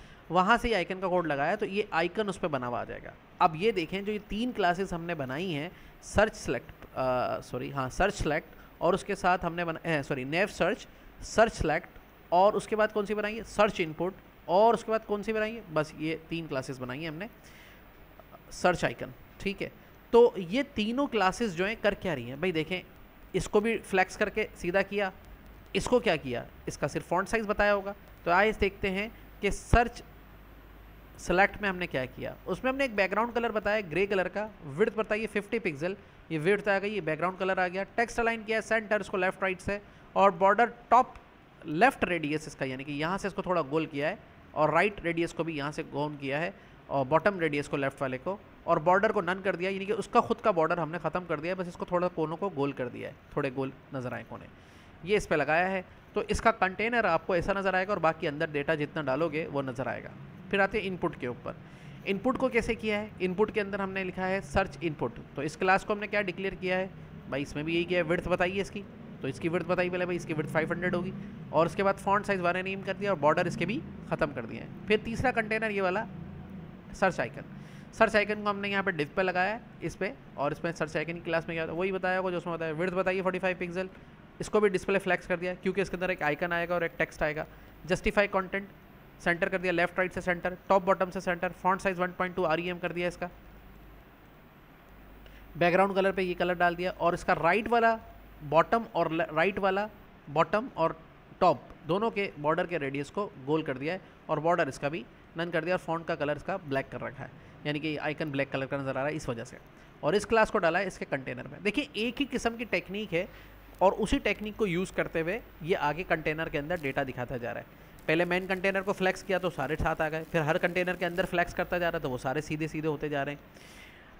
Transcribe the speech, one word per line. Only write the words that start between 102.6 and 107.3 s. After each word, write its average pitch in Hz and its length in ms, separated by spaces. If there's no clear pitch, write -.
के 170 120
रेडियस 139 320
को 202 200
गोल 156 160
कर 143 160
दिया 151 160
है 185 60
और 156 120
बॉर्डर 170 280
इसका - 200
भी 180 160
नन 170 140
कर 165 140
दिया 180 100
और 180 60
फॉन्ट 165 260
का 170 80
कलर 147 220
इसका 175 220
ब्लैक 135 300
कर 123 120
रखा 120 240
है, 131 60